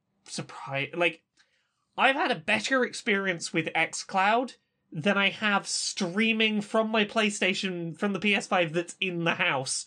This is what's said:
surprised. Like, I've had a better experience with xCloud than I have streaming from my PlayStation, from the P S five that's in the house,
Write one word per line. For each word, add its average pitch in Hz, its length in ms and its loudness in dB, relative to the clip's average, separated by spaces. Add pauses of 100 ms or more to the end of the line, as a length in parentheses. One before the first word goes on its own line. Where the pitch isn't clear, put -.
(220)
surprised. 139 720 -8
Like, 170 260 0 (760)
I've 262 180 4
had 302 160 2
a 220 40 0
better 214 480 0
experience 196 680 -2
with 160 220 0
xCloud 196 800 0 (360)
than 196 280 0
I 196 100 4
have 196 380 0
streaming 214 920 0
from 220 280 0
my 220 160 2
PlayStation, 190 920 -2
from 208 160 0
the 185 60 -2
P 208 140 2
S 196 140 0
five 175 260 2
that's 170 260 -4
in 175 240 -2
the 165 120 2
house, 147 520 -2